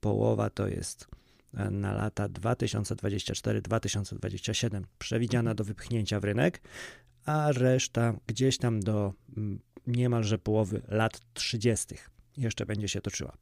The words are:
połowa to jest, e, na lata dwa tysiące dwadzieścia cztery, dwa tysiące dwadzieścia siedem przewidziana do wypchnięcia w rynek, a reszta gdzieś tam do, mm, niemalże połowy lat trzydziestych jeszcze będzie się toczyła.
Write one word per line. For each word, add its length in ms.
połowa 500
to 180
jest, 400
e, 160
na 220
lata 360
dwa 260
tysiące 420
dwadzieścia 380
cztery, 280
dwa 180
tysiące 360
dwadzieścia 380
siedem 300
przewidziana 560
do 100
wypchnięcia 560
w 40
rynek, 380
a 280
reszta 640
gdzieś 320
tam 220
do, 340
mm, 240
niemalże 520
połowy 500
lat 320
trzydziestych 760
jeszcze 300
będzie 220
się 120
toczyła. 420